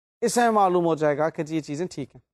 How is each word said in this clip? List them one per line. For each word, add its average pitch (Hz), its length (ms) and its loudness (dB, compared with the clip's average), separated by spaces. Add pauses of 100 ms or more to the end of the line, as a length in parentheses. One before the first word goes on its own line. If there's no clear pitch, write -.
(220)
اس 226 120 0
سے 247 80 2
ہمیں 233 100 4
معلوم 185 340 2
ہو 160 100 2
جائے 147 220 0
گا 156 120 0
کہ 160 140 -6
جی، 156 120 -8
یہ 160 60 -2
چیزیں 151 300 -6
ٹھیک - 240 -12
ہیں۔ 127 60 -20 (120)